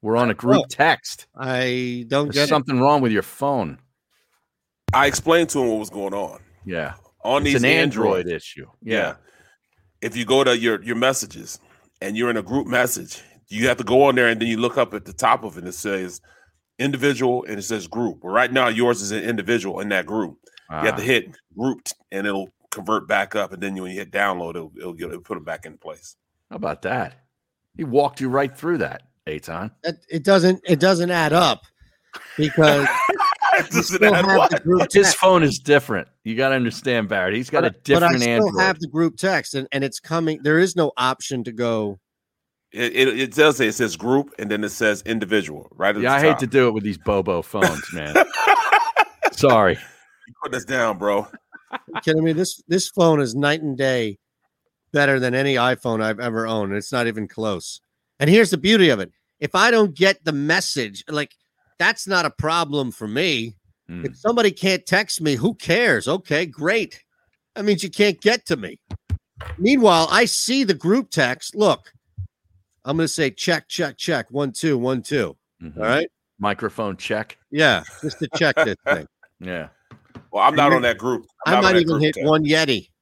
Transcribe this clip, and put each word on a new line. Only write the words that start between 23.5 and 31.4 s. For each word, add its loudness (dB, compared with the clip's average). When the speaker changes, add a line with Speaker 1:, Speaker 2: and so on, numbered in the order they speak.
Speaker 3:
And -12
then -6
when -8
you -10
hit -14
download, -2
it'll, -12
it'll, -12
get, -10
it'll -12
put -12
it -16
back -10
in -20
place. -18
Speaker 1:
How -16
about -8
that? -8
He -10
walked -2
you -4
right -2
through -4
that, -8
Eitan. -10
Speaker 2:
It, -8
it -8
doesn't, 4
it 2
doesn't 2
add 0
up 2